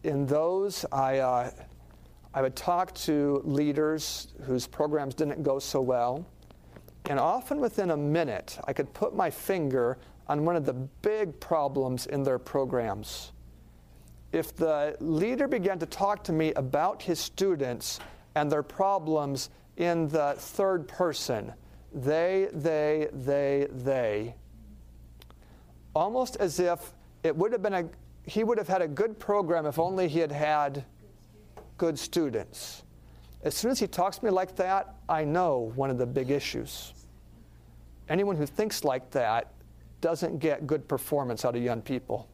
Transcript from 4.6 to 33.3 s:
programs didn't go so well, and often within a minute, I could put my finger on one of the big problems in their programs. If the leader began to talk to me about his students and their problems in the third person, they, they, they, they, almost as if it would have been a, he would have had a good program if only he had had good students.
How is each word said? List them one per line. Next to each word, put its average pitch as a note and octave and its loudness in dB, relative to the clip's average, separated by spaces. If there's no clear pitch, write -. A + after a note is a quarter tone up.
programs D3 -2
didn't D3+ -2
go C#3 2
so C#3 -2
well, B2+ 0
and C#3 0
often A#3+ 2
within G#3 2
a D3+ 2
minute, D3 0
I C#3 -2
could - -2
put - -2
my F3+ 0
finger C3 0
on D3 0
one E3+ 2
of D3+ 0
the C3 0
big F3 -2
problems C3+ 0
in C#3 -2
their C3 2
programs. A#2+ -2
If D#3+ -2
the D3+ 2
leader G#3 2
began G3 0
to D#3+ -4
talk G3 -2
to - -2
me D#3 2
about D3 0
his E3+ -2
students C#3+ -2
and D3+ 2
their D3 2
problems D#3 0
in E3+ 2
the D3 2
third F#3 0
person, A#2+ -2
they, E3+ 2
they, D3+ 2
they, C#3 2
they, A#2+ 0
almost A3+ 0
as F3+ 0
if F3 0
it D#3+ 4
would F#3 2
have A3 -2
been G3+ 2
a, F3 0
he - 0
would A3+ 2
have F#3 -2
had F#3 4
a E3+ 4
good G#3+ 0
program F3 2
if D3 0
only F3+ 2
he D#3 2
had D#3 2
had D3 0
good E3 2
students. - -4